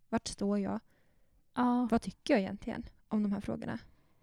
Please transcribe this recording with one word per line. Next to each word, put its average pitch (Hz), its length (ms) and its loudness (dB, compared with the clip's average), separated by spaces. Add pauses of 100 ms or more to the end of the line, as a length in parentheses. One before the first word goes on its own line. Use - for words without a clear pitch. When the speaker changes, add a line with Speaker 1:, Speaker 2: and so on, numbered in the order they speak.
Speaker 1:
Vart - 200 -2
står 202 300 0
jag? 196 220 -4 (720)
Speaker 2:
Ja. 247 360 2
Speaker 1:
Vad 240 120 2
tycker - 320 0
jag 214 60 6
egentligen 202 440 -6 (240)
om 214 140 2
de 202 100 0
här 202 80 -2
frågorna? 226 380 -6 (440)